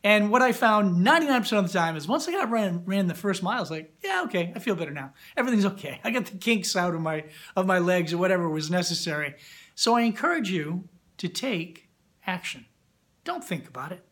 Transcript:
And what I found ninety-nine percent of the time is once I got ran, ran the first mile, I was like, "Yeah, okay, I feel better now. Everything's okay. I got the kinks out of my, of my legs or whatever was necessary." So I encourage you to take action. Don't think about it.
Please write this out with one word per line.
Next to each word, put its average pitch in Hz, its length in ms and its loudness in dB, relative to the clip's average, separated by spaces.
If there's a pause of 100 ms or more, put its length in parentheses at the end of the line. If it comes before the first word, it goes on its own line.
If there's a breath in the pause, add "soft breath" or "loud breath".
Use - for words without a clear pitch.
And 208 280 4
what 247 100 6
I 254 100 6
found 208 500 4
ninety-nine 277 400 4
percent 208 220 2
of 165 80 -2
the 185 80 0
time 165 160 0
is 151 140 -8
once 302 180 0
I 339 40 -4
got 339 180 -2
ran, 196 360 -2
ran 190 220 0
the 165 60 -2
first 190 280 -4
mile, 202 160 -2
I 233 40 -2
was 156 100 -6
like, 160 220 -10 (100)
"Yeah, 381 220 -2
okay, 175 280 -2
I 220 60 -10
feel 196 160 -2
better 160 160 -6
now. 147 220 -12 (240 loud breath)
Everything's 240 280 2
okay. 190 380 -6
I 233 80 -2
got 233 140 -2
the 196 120 -14
kinks 214 380 0
out 175 180 0
of 165 60 -4
my, 156 240 -4 (320 loud breath)
of 185 120 2
my 185 120 4
legs 175 320 2
or 170 60 -2
whatever 180 320 2
was 156 200 -4
necessary." 160 680 -2 (400 loud breath)
So 233 200 2
I 240 60 4
encourage 233 480 0
you 170 400 -4 (280)
to 175 120 -4
take 180 600 -6 (380)
action. 175 380 -8 (580)
Don't 339 200 -8
think 156 240 -8
about 151 260 -12
it. 180 180 -18